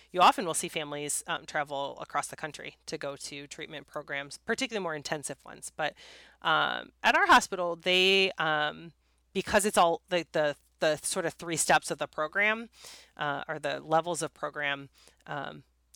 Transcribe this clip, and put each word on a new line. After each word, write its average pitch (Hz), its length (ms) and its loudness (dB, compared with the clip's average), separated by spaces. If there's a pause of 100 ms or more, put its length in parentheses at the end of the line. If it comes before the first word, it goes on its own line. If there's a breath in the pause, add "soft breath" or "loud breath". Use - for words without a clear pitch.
(120)
you 180 80 0
often 220 260 6
will 156 80 -2
see - 140 -2
families, 147 580 -6
um, 139 180 -6
travel 139 560 -4
across - 280 -4
the - 80 -12
country 147 400 -12 (100)
to 160 100 -8
go 143 200 -8
to 143 300 -12
treatment 151 400 -14
programs, 143 600 -10
particularly 226 360 -2
more 165 120 -4
intensive 147 500 -6
ones. - 320 -16
But, 151 180 -2 (480 loud breath)
um, 151 480 0 (120)
at 240 140 4
our 370 100 4
hospital, 180 500 4
they, 185 600 4
um, 156 540 0 (420)
because 196 300 2
it's 208 120 2
all 170 320 6
the, 175 240 0
the, 151 240 2 (240)
the 156 220 2
sort 175 240 -2
of 156 80 -2
three 170 220 -6
steps - 340 2
of 156 80 -4
the 147 80 -4
program, 208 640 -2 (480 loud breath)
uh, 147 320 -4
or 151 100 -6
the 143 220 -4
levels 160 420 0
of 151 120 -6
program, 143 540 -6 (380 soft breath)
um, 143 360 -10 (340)